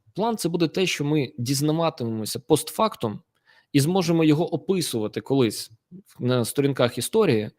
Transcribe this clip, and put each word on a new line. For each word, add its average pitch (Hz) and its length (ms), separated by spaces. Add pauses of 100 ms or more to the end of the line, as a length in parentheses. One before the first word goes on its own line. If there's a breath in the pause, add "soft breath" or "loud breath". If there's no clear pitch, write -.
(140)
«план» — 220 240
це 175 100
буде 170 200
те, 185 180
що - 180
ми 147 340
дізнаватимемося 135 1000
постфактум - 840 (520 soft breath)
і 143 80
зможемо 165 440
його 156 300
описувати 127 680
колись 127 500 (480)
на 123 260
сторінках 131 540
історії 120 600